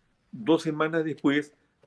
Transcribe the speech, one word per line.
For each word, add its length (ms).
dos 300
semanas 420
después 480